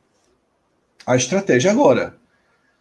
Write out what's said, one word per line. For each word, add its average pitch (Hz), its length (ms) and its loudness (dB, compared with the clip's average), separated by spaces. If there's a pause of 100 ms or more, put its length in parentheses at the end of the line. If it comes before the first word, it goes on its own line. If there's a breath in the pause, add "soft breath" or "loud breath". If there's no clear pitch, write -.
(1040)
A 127 100 -2
estratégia 131 540 0
agora. 127 480 0 (640)